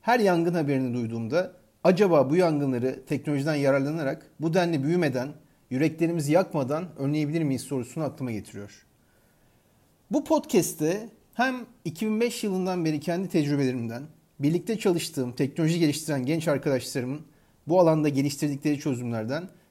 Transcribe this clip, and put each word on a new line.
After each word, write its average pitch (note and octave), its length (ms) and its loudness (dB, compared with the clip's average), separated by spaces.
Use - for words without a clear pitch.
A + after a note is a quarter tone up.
her A#3+ 200 2
yangın F3 340 2
haberini C3+ 400 0
duyduğumda A#2 580 -2
acaba E3+ 460 4
bu D#3+ 60 2
yangınları C#3 720 2
teknolojiden D3 480 -2
yararlanarak C#3 760 0
bu D#3+ 140 0
denli E3+ 280 2
büyümeden, C#3+ 460 0
yüreklerimizi D#3+ 640 0
yakmadan E3 560 0
önleyebilir D3+ 440 -2
miyiz C3+ 200 -2
sorusunu C3+ 420 -6
aklıma C3 280 -6
getiriyor. G2+ 540 -12
Bu C#4 140 0
podcast'te A3 840 0
hem B3+ 320 -2
iki E3 220 -6
bin G#3+ 140 0
beş A#3 240 -2
yılından F#3 400 -2
beri D#3 160 0
kendi F3 280 -4
tecrübelerimden, B2+ 720 0
birlikte E3+ 400 0
çalıştığım, D#3+ 540 -2
teknoloji D#3 460 0
geliştiren C#3+ 480 0
genç D#3+ 220 -2
arkadaşlarımın C3 720 -2
bu F3+ 120 6
alanda D#3 280 6
geliştirdikleri C#3+ 720 0
çözümlerden B2 680 -4